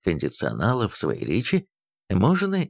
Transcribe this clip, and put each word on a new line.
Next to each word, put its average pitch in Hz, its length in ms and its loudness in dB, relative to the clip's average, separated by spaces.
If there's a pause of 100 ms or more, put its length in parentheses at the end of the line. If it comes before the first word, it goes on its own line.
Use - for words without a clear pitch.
кондиционалов 78 880 0
в - 60 -10
своей - 260 -2
речи, 127 420 -2 (440)
можно 180 600 2